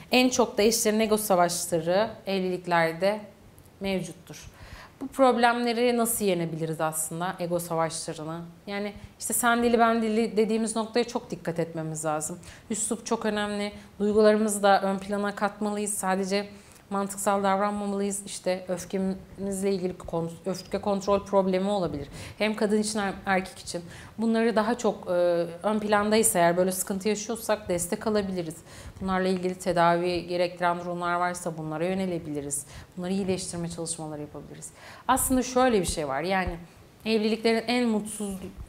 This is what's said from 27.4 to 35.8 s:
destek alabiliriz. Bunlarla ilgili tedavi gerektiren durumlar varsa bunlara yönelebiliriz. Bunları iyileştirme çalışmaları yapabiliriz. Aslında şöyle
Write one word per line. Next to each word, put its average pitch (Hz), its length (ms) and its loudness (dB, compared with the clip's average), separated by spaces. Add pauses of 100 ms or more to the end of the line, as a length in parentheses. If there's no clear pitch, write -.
destek 185 380 -2
alabiliriz. 190 480 -2 (460)
Bunlarla 185 260 0
ilgili 185 280 0
tedavi 175 720 2
gerektiren 175 520 0
durumlar 175 360 -2
varsa 175 420 -2
bunlara 156 280 -4
yönelebiliriz. 170 800 -4 (320)
Bunları 180 160 -4
iyileştirme 185 560 -2
çalışmaları 160 520 -8
yapabiliriz. 147 480 -14 (380)
Aslında 254 360 2
şöyle 247 380 4